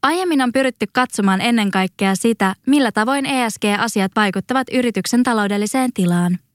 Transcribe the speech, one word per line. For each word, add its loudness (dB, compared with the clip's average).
Aiemmin 0
on 0
pyritty -2
katsomaan 0
ennen 0
kaikkea -2
sitä, 0
millä 2
tavoin 0
E -2
S -10
G-asiat 0
vaikuttavat 0
yrityksen 0
taloudelliseen 0
tilaan. 0